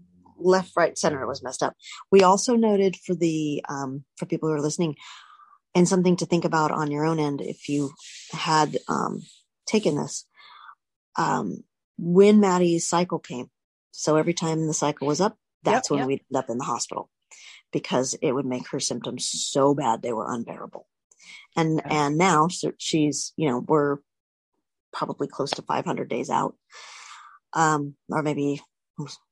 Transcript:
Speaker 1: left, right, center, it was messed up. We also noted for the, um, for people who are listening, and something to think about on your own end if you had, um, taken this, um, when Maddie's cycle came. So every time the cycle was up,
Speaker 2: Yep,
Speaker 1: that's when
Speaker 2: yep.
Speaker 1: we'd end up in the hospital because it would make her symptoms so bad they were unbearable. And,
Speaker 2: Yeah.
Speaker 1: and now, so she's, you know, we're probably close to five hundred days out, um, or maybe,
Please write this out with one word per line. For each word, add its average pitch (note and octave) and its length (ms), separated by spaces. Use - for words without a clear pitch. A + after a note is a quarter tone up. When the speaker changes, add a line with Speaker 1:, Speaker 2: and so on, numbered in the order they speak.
Speaker 1:
left, F#3 380
right, E3+ 200
center, D3+ 260
it A2+ 40
was C3 160
messed B2 200
up. C3 120
We G3 100
also G3 320
noted G3+ 420
for - 180
the, D#3 540
um, C#3 360
for F3 100
people D#3+ 220
who D#3 60
are D3 60
listening, D3+ 360
and F3 140
something F3+ 280
to E3+ 100
think E3+ 180
about D#3+ 260
on D3+ 200
your D3 140
own D#3+ 140
end C#3+ 220
if - 280
you C#3+ 240
had, D#3 460
um, - 340
taken F#3+ 300
this, D3 300
um, D3+ 460
when G3 420
Maddie's F3+ 480
cycle F3 300
came. B2 320
So - 260
every D#3 180
time D#3+ 320
the D#3 80
cycle D3 320
was D3 140
up, G#3 160
Speaker 2:
Yep, G3+ 100
Speaker 1:
that's B3 160
when C#3+ 100
Speaker 2:
yep. C3 60
Speaker 1:
we'd C3+ 240
end C3 60
up C3 140
in A#2+ 80
the C3+ 60
hospital - 460
because C3+ 500
it C#3+ 100
would C3+ 140
make B2+ 220
her C#3+ 100
symptoms B2 480
so - 480
bad A#2 280
they B2 100
were G#2+ 200
unbearable. - 540
And, D#3+ 280
Speaker 2:
Yeah. D3+ 220
Speaker 1:
and D3 120
now, E3+ 300
so - 300
she's, - 580
you D#3+ 120
know, B2 100
we're C#3+ 400
probably - 340
close C#3 260
to - 100
five C#3+ 220
hundred - 240
days B2+ 220
out, C3+ 260
um, D3+ 420
or D#3 140
maybe, C#3+ 400